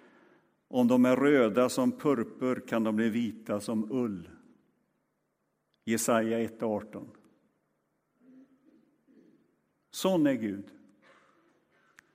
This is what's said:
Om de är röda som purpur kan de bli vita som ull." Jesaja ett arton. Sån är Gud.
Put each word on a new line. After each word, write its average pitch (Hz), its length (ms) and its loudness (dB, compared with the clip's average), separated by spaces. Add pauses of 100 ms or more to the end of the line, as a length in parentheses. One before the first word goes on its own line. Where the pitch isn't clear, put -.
(680)
Om 123 200 2
de 123 180 4
är 127 100 4
röda 127 540 4
som 123 220 0
purpur 127 760 -2
kan 117 160 0
de 110 120 0
bli 113 140 2
vita 110 500 -4
som 110 320 -4
ull." 107 380 -4 (1600)
Jesaja 113 540 0
ett 113 240 -6
arton. 104 460 -6 (2750)
Sån 170 360 0
är 139 60 0
Gud. 101 320 -6 (1500)